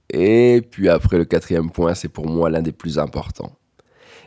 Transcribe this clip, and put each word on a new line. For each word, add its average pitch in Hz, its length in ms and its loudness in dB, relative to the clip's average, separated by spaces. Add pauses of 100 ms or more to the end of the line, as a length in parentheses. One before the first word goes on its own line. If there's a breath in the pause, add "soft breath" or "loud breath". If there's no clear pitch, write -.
Et 117 520 4
puis 95 260 -4
après, 85 300 2
le 85 80 2
quatrième 82 440 -2
point, 85 240 0
c'est 82 140 -8
pour 80 220 -8
moi 82 200 0
l'un 82 120 0
des 80 100 -2
plus 76 260 -6
importants. - 600 -8 (680 soft breath)